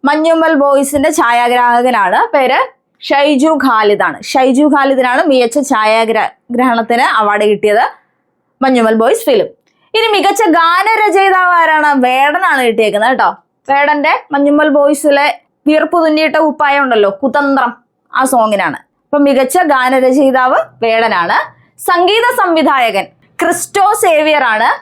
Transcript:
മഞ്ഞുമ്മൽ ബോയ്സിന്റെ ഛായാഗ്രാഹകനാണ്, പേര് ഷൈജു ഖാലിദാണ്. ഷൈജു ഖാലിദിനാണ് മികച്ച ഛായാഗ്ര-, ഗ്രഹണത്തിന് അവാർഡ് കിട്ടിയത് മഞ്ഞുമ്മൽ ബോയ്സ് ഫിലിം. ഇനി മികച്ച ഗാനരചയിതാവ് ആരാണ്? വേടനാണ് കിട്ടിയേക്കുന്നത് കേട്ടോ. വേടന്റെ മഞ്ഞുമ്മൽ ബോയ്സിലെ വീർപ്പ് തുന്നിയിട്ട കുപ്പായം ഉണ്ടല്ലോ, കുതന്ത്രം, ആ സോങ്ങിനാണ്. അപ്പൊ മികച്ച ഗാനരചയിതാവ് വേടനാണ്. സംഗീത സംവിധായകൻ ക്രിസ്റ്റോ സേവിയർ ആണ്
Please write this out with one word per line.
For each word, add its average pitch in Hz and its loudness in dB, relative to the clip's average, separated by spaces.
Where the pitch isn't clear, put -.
മഞ്ഞുമ്മൽ 320 0
ബോയ്സിന്റെ 277 0
ഛായാഗ്രാഹകനാണ്, 240 0
പേര് 269 0
ഷൈജു 285 0
ഖാലിദാണ്. 208 -2
ഷൈജു 262 0
ഖാലിദിനാണ് 269 0
മികച്ച 254 0
ഛായാഗ്ര-, 220 0
ഗ്രഹണത്തിന് 233 0
അവാർഡ് 208 0
കിട്ടിയത് 208 0
മഞ്ഞുമ്മൽ 240 2
ബോയ്സ് 262 0
ഫിലിം. 233 0
ഇനി 453 0
മികച്ച 392 0
ഗാനരചയിതാവ് 370 0
ആരാണ്? 302 0
വേടനാണ് 277 0
കിട്ടിയേക്കുന്നത് 220 0
കേട്ടോ. 220 0
വേടന്റെ 285 0
മഞ്ഞുമ്മൽ 294 2
ബോയ്സിലെ 285 0
വീർപ്പ് 311 0
തുന്നിയിട്ട 311 0
കുപ്പായം 294 0
ഉണ്ടല്ലോ, 226 0
കുതന്ത്രം, 269 -2
ആ 262 0
സോങ്ങിനാണ്. 214 -2
അപ്പൊ - -8
മികച്ച 269 0
ഗാനരചയിതാവ് 262 2
വേടനാണ്. 214 0
സംഗീത 392 0
സംവിധായകൻ 269 0
ക്രിസ്റ്റോ - -2
സേവിയർ 302 0
ആണ് 226 0